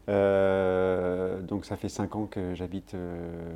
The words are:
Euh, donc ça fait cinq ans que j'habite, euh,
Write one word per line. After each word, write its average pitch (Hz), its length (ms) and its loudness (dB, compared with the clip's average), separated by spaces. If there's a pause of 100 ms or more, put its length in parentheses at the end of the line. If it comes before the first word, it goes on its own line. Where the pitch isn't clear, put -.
Euh, 92 1300 4
donc 92 240 -4
ça 101 100 -6
fait 98 140 -6
cinq 101 260 -4
ans 107 140 -4
que 90 240 -4
j'habite, 90 400 -8
euh, 87 340 -8 (280)